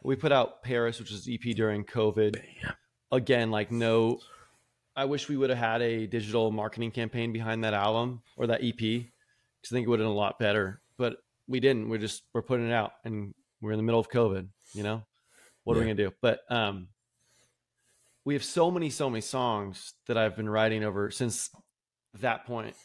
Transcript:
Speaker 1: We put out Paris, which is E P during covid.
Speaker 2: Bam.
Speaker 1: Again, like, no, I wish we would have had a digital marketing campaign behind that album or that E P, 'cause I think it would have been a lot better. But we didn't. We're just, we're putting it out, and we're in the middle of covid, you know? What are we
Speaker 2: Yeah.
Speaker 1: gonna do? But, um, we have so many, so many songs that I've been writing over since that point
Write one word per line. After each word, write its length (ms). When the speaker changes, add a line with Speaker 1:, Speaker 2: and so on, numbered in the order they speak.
Speaker 1:
We 140
put 160
out 300
Paris, 360
which 140
is 160
E 100
P 160
during 300
covid. 500
Speaker 2:
Bam. 400
Speaker 1:
Again, 380
like, 200
no, 500
I 80
wish 240
we 80
would 140
have 80
had 240
a 240
digital 440
marketing 400
campaign 420
behind 320
that 100
album 480
or 120
that 140
E 100
P, 300
'cause 100
I 40
think 100
it 40
would 100
have 60
been 60
a 60
lot 200
better. 440
But 240
we 140
didn't. 280
We're 100
just, 340
we're 100
putting 240
it 60
out, 200
and 300
we're 120
in 60
the 60
middle 160
of 100
covid, 380
you 80
know? 220
What 120
are 40
we 60
Speaker 2:
Yeah. 80
Speaker 1:
gonna 160
do? 100
But, 200
um, 380
we 100
have 100
so 260
many, 200
so 200
many 100
songs 720
that 100
I've 200
been 120
writing 360
over 260
since 400
that 300
point 400